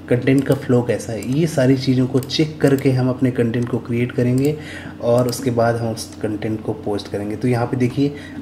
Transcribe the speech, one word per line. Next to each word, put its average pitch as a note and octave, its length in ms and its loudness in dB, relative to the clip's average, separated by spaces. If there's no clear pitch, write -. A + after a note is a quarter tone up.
कंटेंट C3 340 4
का C3+ 120 2
फ्लो B2 260 2
कैसा A2+ 320 -2
है, B2 260 -2
ये E3+ 80 2
सारी C3 300 4
चीज़ों B2+ 300 2
को C3 120 2
चेक D#3 420 -2
करके C3+ 300 4
हम B2+ 180 2
अपने B2 220 0
कंटेंट A#2+ 380 0
को B2 80 -2
क्रिएट A#2+ 340 -2
करेंगे C3 460 2
और A#2+ 260 4
उसके A#2+ 240 -2
बाद A#2 240 2
हम A2+ 120 -2
उस - 340 -8
कंटेंट G#2+ 420 -4
को A2+ 100 -4
पोस्ट G2+ 380 -6
करेंगे। G#2 240 -4
तो B2 120 -2
यहाँ A#2+ 180 2
पे B2 120 -2
देखिए C#3 380 0